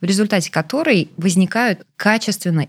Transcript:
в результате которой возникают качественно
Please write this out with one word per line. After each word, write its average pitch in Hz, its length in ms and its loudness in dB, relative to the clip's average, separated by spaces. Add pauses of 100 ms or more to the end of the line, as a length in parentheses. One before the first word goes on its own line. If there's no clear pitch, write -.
в - 20 -6
результате 196 480 0
которой 226 640 0
возникают 190 800 0
качественно 190 720 0